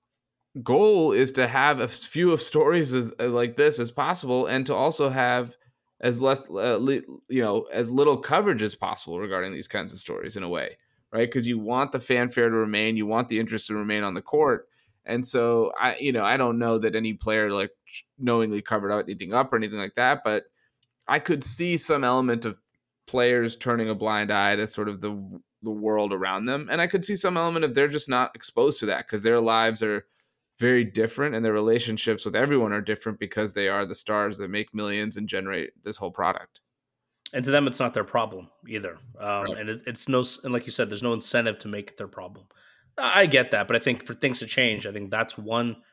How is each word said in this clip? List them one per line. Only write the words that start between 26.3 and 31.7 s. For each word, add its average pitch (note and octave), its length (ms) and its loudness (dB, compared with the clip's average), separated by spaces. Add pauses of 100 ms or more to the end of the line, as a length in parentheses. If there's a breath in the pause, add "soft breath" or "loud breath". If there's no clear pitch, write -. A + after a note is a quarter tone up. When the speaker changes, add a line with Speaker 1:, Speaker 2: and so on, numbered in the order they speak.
Speaker 1:
them. C#3 220 -4
And D#3+ 120 -2
I F3 80 0
could F3+ 160 -2
see G3+ 120 -4
some F3+ 200 0
element E3 280 0
of B2+ 100 -2
they're C#3 120 4
just C#3+ 220 -4
not B2+ 260 0
exposed B2+ 460 0
to A2 60 -2
that E2 200 -2
'cause G#2 160 -6
their A#2 180 4
lives A2+ 420 2
are G#2 240 -2 (520)
very B2 260 4
different A2+ 500 -2
and A2+ 100 -2
their A2 80 2
relationships A2 720 0